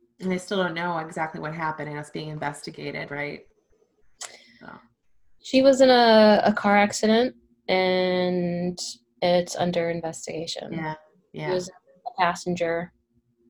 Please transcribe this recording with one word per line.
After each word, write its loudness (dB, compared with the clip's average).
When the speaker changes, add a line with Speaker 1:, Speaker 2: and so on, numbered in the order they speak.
Speaker 1:
And -6
they -4
still -6
don't 0
know -4
exactly -8
what -8
happened, -6
and -8
it's -12
being -10
investigated, -10
right? -10
So. -20
Speaker 2:
She 2
was 6
in 8
a, 8
a 4
car 2
accident, 2
and 0
it's 0
under -2
investigation. -10
Speaker 1:
Yeah, -8
Speaker 2:
She -12
Speaker 1:
yeah. -6
Speaker 2:
was -4
a -18
passenger, -4